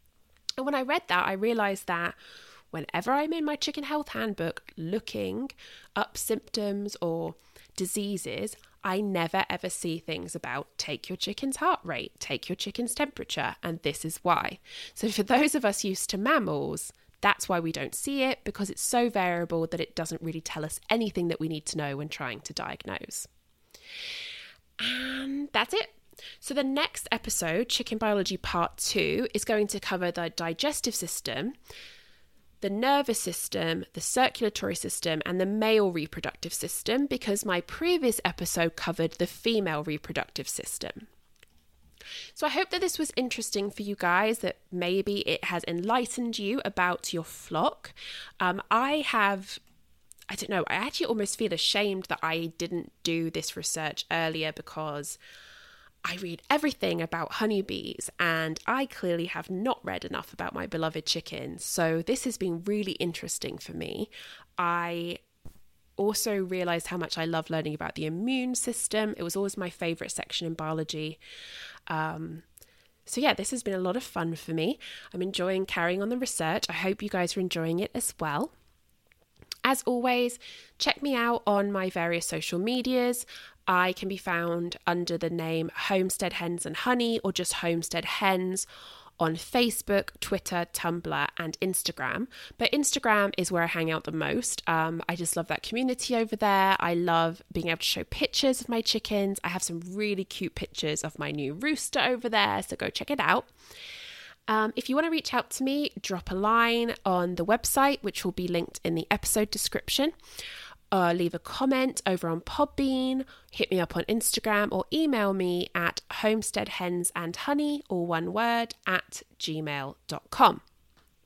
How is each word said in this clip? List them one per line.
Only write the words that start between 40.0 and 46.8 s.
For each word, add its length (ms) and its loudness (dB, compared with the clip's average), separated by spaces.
system. 600 -8
So 120 0
I 40 4
hope 200 0
that 100 0
this 180 0
was 180 0
interesting 540 -2
for 120 -8
you 140 -4
guys, 440 4
that 180 -2
maybe 500 0
it 240 -2
has 220 -2
enlightened 720 0
you 260 -2
about 480 0